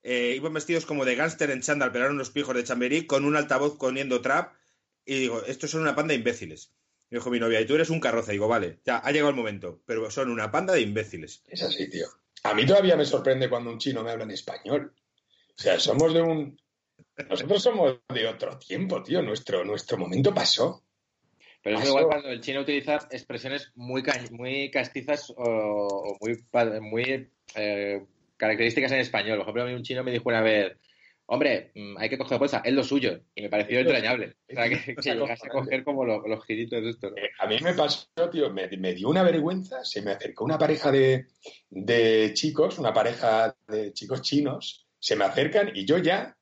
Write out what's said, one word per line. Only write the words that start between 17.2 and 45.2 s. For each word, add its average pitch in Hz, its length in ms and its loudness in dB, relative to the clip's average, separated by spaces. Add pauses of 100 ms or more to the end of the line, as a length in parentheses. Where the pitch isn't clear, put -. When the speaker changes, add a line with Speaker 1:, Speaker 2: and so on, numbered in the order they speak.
Speaker 2:
Nosotros 190 340 0
somos 175 360 4 (140)
de 113 140 0
otro - 320 -6
tiempo, - 440 -4
tío. 175 180 0
Nuestro, 104 420 -2
nuestro 104 340 -4
momento 101 360 2
pasó. - 500 0 (800)
Speaker 3:
Pero 104 160 0
es - 60 0
Speaker 2:
Pasó. 139 80 4
Speaker 3:
igual 143 160 6
cuando 147 220 0
el 117 120 -8
chino 135 200 -4
utiliza 143 360 0 (120)
expresiones 131 680 -8
muy 123 280 -4
ca-, 135 160 -2 (120)
muy 131 380 -6
castizas 135 600 -4
o, 120 80 -18
o 104 840 -2
muy 117 320 -4
pa-, 113 300 2
muy, 123 480 -4 (260)
eh, 101 500 -2 (300)
características 113 560 2
en 135 80 2
español. 110 380 0
Por 98 60 -2
ejemplo, 113 200 -4
a - 40 -2
mí 123 60 -6
un 123 100 -8
chino 127 200 -6
me 127 80 -4
dijo 123 160 -2
una 113 140 2
vez, 107 340 4 (520)
"Hombre, 131 480 0
mm, 101 240 -12
hay 110 100 -2
que - 80 -4
coger 127 200 -2
fuerza, 131 280 0
es 123 80 2
lo 135 100 4
suyo". 127 380 0 (120)
Y - 100 -12
me 101 60 -6
pareció 107 300 0
Speaker 2:
Es 131 60 4
lo 123 60 4
Speaker 3:
entrañable. 117 340 0
Speaker 2:
suyo. - 120 -16 (120)
Speaker 3:
O 123 60 -12
sea, 117 140 0
que, - 60 0
Speaker 2:
Es - 100 -6 (200)
Speaker 3:
que - 80 0
llegase 135 180 -2
a - 20 -2
Speaker 2:
acojonante. 117 180 -12 (180)
Speaker 3:
coger 131 160 -2
como 135 200 -2
lo-, 107 220 -2
los 110 160 -4
giritos 113 400 -4
estos... 113 280 -6
¿no? 104 60 -12
Speaker 2:
Eh, 104 120 -6 (100)
a 98 80 0
mí 107 140 2
me 175 120 0
pasó, 151 360 0 (200)
tío, 151 200 0
me, 95 180 -6 (100)
me 92 160 -2
dio 92 140 -4
una 185 160 4
vergüenza. 180 640 0
Se - 160 -6
me 104 100 -4
acercó - 320 -6
una 156 140 0
pareja 151 340 2
de, 131 360 4 (420)
de 110 640 4
chicos, 156 440 0
una 123 160 0
pareja 113 600 2 (140)
de 107 240 -4
chicos 127 280 -6
chinos, - 640 -2 (140)
se - 160 0
me 104 80 2